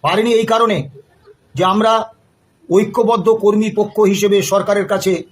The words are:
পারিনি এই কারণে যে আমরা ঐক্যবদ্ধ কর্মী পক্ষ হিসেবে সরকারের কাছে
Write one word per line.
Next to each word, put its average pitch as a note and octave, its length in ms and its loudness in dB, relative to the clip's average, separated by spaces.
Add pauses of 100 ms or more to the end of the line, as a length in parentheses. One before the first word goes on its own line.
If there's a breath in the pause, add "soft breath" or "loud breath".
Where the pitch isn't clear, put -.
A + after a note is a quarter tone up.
পারিনি G#3 320 0
এই A3 120 2
কারণে A3+ 320 0 (760)
যে C3 80 -2
আমরা G#3+ 300 2 (760)
ঐক্যবদ্ধ G#3 560 0 (160)
কর্মী G#3 320 2
পক্ষ G#3 240 -2
হিসেবে G3+ 420 2
সরকারের G3 460 -2
কাছে F#3 440 -2